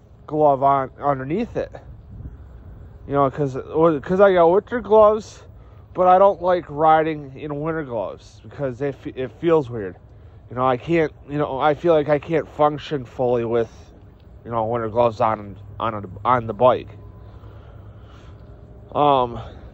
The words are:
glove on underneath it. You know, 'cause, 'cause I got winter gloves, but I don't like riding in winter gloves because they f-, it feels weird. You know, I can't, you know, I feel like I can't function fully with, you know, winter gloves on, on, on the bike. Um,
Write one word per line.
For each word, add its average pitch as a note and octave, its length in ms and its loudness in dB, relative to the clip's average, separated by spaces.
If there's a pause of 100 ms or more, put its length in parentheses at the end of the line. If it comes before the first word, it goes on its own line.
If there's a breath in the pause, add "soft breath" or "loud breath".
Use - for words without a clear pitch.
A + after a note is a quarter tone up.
(260)
glove D3 380 2
on C#3 260 2 (120)
underneath C#3+ 560 -4
it. - 140 -6 (1400 loud breath)
You C3 60 -8
know, C#3 160 4
'cause, C3+ 280 -6 (440)
'cause F#3 200 0
I G3+ 120 6
got F3 140 6
winter G#3 320 0
gloves, G#3+ 640 2 (500 soft breath)
but F3+ 140 2
I F#3 100 6
don't F#3+ 240 4
like F3+ 280 -2
riding D#3 680 0
in D3 220 -8
winter D#3+ 240 -6
gloves G#2 600 -10
because B2+ 360 -8
they C#3+ 100 -4
f-, C3+ 180 -12
it B2+ 260 -10
feels D#3+ 360 0
weird. G2+ 280 -8 (520 soft breath)
You - 60 -12
know, B2+ 100 0
I B2+ 120 2
can't, D#3+ 340 0 (160)
you C#3+ 100 -6
know, C#3 220 -2
I D3 140 2
feel E3 200 2
like D3+ 140 2
I D3+ 120 2
can't D3 280 -4
function D3+ 560 -2
fully B2 400 -2
with, A#2 280 -2 (720)
you A#2 60 -12
know, A2+ 140 -2
winter A2+ 240 -4
gloves A2+ 300 0
on, G#2+ 380 -2 (220)
on, G#2 440 -6
on A#2+ 240 2
the A2 60 -6
bike. G#2+ 360 2 (2000 loud breath)
Um, C3 440 2 (340 loud breath)